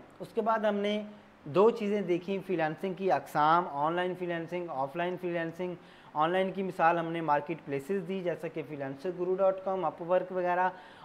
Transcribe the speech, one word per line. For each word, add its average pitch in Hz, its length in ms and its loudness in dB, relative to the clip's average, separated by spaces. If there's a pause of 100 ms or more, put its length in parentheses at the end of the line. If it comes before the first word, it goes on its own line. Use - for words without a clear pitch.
(220)
उसके 190 200 -4
बाद 220 240 2
हमने 208 400 0 (400)
दो 175 260 6
चीज़ें 208 360 -2
देखी 175 320 0
फ्रीलांसिंग 165 560 -2
की 190 140 0
अकसाम, 156 560 4
online 170 500 0
freelancing, 175 540 -6
offline 165 480 -4
freelancing, 170 580 -4 (420)
ऑनलाइन 180 340 2
की 190 120 -4
मिसाल 175 340 4
हमने 165 240 -2
मार्केट 151 400 0
प्लेसेस 147 420 -4
दी, 190 180 -6
जैसा 170 260 -4
कि 160 160 -6
freelancer 139 560 -6
guru 180 220 0
dot 190 260 4
com, 190 240 -2
Upwork 180 400 0
वगैरह। 180 400 0 (340)